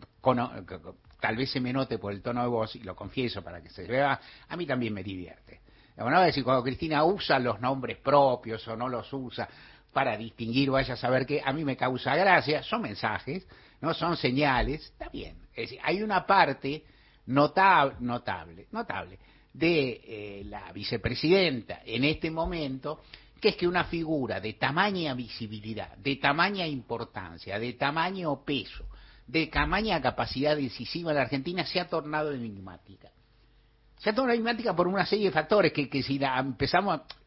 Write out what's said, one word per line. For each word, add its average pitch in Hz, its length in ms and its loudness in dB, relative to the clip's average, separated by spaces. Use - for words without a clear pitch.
con, 120 460 0
que, 92 120 -12
tal 110 160 0
vez 131 140 -2
se 135 100 -2
me 123 120 -2
note 131 260 -2
por 101 140 -6
el 98 100 -10
tono 123 200 -2
de 123 60 0
voz, 110 280 -2
y - 40 -16
lo 110 140 -10
confieso 107 480 -6
para 87 200 -14
que - 80 -20
se 90 160 -14
vea, 135 340 0
a 160 80 -8
mí 175 100 -4
también 123 260 -2
me 98 100 -6
divierte. - 580 -12
Digamos, 117 200 -2
¿no? 180 80 6
Es 185 60 8
decir, 139 180 0
cuando 127 180 4
Cristina 147 420 0
usa 170 340 2
los 117 220 0
nombres 131 380 -2
propios 127 680 4
o 113 80 -6
no 123 120 -4
los 120 240 -6
usa 127 360 -8
para 131 240 2
distinguir, 117 540 0
vaya 131 240 2
a - 20 -6
saber 127 300 2
qué, 143 180 0
a 135 80 0
mí 156 120 -2
me 131 120 0
causa 127 380 0
gracia, 151 480 4
son 220 200 -4
mensajes, 131 640 -4
¿no? 156 140 0
Son 165 220 0
señales, 131 680 2
está - 240 -16
bien. - 300 -12
Es 113 160 -8
decir, - 120 -16
hay 175 200 0
una 196 240 0
parte 151 580 4
nota-, 147 720 6
notable, 95 720 -6
notable 98 460 -8
de, 139 520 0
eh, 104 400 -12
la 104 280 -10
vicepresidenta 123 1120 0
en 117 200 0
este 156 260 0
momento, 156 680 -6
que 214 100 4
es - 60 -8
que 175 120 2
una 175 160 2
figura 151 560 -2
de 110 140 -6
tamaña 165 600 0
visibilidad, 110 800 -8
de 135 200 -2
tamaña 170 500 2
importancia, 107 920 -6
de 120 160 -4
tamaño 160 680 -2
peso, - 420 -6
de 156 200 2
tamaña 170 540 0
capacidad 131 560 2
decisiva 147 540 -4
en 147 60 2
la 139 60 4
Argentina, 147 420 -2
se - 160 -2
ha 170 80 -6
tornado 151 440 -2
enigmática. 98 760 -10
Se 208 120 0
ha 214 40 -2
tornado 247 200 4
enigmática 226 400 0
por 175 140 4
una 185 160 2
serie 208 220 2
de 170 60 2
factores 160 400 4
que, 143 160 -2
que 135 140 -2
si 139 160 -2
la 131 200 2
empezamos 139 560 2
a, 147 100 -6